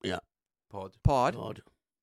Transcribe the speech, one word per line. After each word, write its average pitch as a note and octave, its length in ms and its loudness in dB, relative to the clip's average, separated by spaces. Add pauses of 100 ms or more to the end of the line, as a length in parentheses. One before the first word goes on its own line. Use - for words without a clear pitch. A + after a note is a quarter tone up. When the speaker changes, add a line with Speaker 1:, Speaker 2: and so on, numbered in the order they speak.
Speaker 1:
Yeah. F#2 180 -2 (500)
Speaker 2:
Pod. F#2+ 240 -12 (100)
Speaker 3:
pod. C3+ 300 4
Speaker 1:
Pod. - 280 -10 (400)